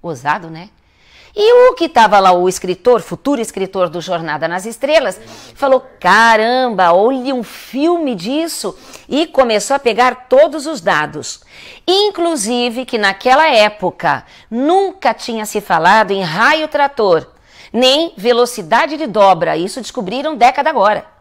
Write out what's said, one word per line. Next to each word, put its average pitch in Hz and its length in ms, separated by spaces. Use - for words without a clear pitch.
Ousado, 156 480
né? 165 200
E 494 360
o - 20
que 330 160
tava 202 300
lá, 190 120
o 180 160
escritor, 190 540
futuro 240 400
escritor 190 480
do 165 100
Jornada 165 480
nas 185 200
Estrelas, 233 520
falou, 262 280
"Caramba, 220 960
olha 247 400
um 254 80
filme 302 720
disso", 233 640
e 302 160
começou 240 500
a 277 40
pegar 247 500
todos 285 380
os 302 120
dados. 151 600
Inclusive 262 960
que 233 140
naquela 254 480
época 196 760
nunca 320 640
tinha 220 320
se 208 160
falado 185 520
em 196 100
raio 240 460
trator, 254 600
nem 269 440
velocidade 240 800
de 302 120
dobra, 180 500
isso 190 240
descobriram 254 540
década 311 340
agora 208 340